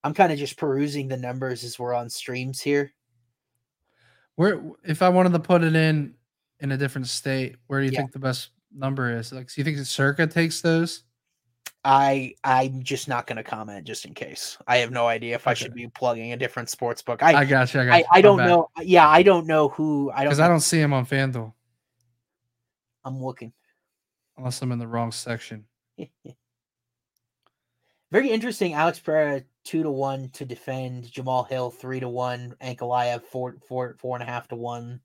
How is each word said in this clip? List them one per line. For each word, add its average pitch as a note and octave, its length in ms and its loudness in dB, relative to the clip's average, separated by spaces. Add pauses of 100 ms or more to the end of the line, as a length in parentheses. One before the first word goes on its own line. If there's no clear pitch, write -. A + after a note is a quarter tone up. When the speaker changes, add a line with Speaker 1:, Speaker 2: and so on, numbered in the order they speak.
Speaker 1:
I'm D3 100 -4
kinda E3+ 220 4
just C#3+ 220 -8
perusing C#3+ 500 -2
the C3 100 -6
numbers B2 460 -8
as A#2+ 160 -14
we're B2 160 -4
on A#2+ 140 -6
streams B2+ 520 -8
here. C#3+ 320 0 (1400)
Speaker 2:
Where, F#3 260 0 (220)
if D#3+ 180 -2
I F#3 80 6
wanted F3+ 240 4
to E3+ 60 2
put E3+ 240 2
it D#3+ 120 2
in, D#3 380 2 (460)
in C#3 120 -4
a C3+ 60 -2
different C3+ 300 -4
state, C3 480 -6 (120)
where C3+ 140 -2
do C3+ 40 0
you C3 60 0
Speaker 1:
Yeah. C3 80 -4
Speaker 2:
think C3 120 -6
the C#3 80 -14
best C3 300 -4 (240)
number C3+ 440 -4
is? A#2 160 -10
Like, B2+ 140 -16
do - 100 -20
you C#3+ 80 -2
think D3+ 200 -2
Circa C#3+ 420 0
takes E3 340 -2
those? E3 420 0 (800)
Speaker 1:
I, C#3 520 2 (100)
I'm C3 380 0
just C3 260 -6
not A#2+ 180 -4
gonna A2+ 160 -8
comment G#2+ 420 -12
just - 200 -12
in - 80 -20
case. - 440 -14 (100)
I B2 100 4
have A#2+ 140 0
no A#2+ 160 0
idea A#2 280 -4
if A#2 120 -4
I A#2+ 40 2
Speaker 2:
Okay. A#2 120 -4
Speaker 1:
should A#2 100 -12
be A#2+ 140 -14
plugging A#2+ 440 -4
a A#2+ 60 -10
different B2 320 -8
sports A#2 320 -6
book. A#2+ 200 -6
I, D3 200 6
Speaker 2:
I C#3 40 4
got C3+ 280 2
you, C3+ 80 2
I B2 40 2
got B2 80 4
Speaker 1:
I, F3 40 8
Speaker 2:
you. E3 140 4
Speaker 1:
I F3+ 60 10
Speaker 2:
My F#3+ 40 10
Speaker 1:
don't G3+ 160 10
Speaker 2:
bad. B2+ 100 4
Speaker 1:
know. F3 220 4 (120)
Yeah, E3+ 280 8
I E3 140 8
don't F3 240 6
know D#3 220 4
who, D3 420 0
I C3+ 120 -2
don't C#3+ 80 2
Speaker 2:
'Cause D3 80 0
Speaker 1:
know. D#3+ 60 6
Speaker 2:
I - 20 6
don't E3+ 140 4
see E3 180 0
him D3 140 2
on B2+ 120 0
FanDuel. B2+ 460 -2 (1500)
Speaker 1:
I'm C3 180 -10
looking. B2+ 300 -10 (840)
Speaker 2:
Unless B2+ 240 -8
I'm B2+ 100 -4
in A#2+ 80 -4
the A#2 80 -10
wrong A#2 240 -4
section. A2 540 -12 (320)
Speaker 1:
<laughs> - 100 -16 (2000)
Very C4 180 4
interesting. A3 440 -2
Alex D#3+ 260 0
Pereira, D3 440 0 (200)
two D#3+ 200 -4
to D3+ 80 -2
one C3+ 380 -6
to C3+ 160 -14
defend. B2+ 680 -10
Jamal B2+ 320 -4
Hill, B2 280 -6
three C3 280 -10
to B2+ 80 -8
one. B2 540 -8
Ankalaev, B2 600 -4
four, B2+ 340 -10 (100)
four, B2+ 320 -8
four B2+ 160 -8
and A#2+ 80 -10
a - 20 -10
half A#2+ 240 -10
to B2 60 -12
one. A#2+ 500 -12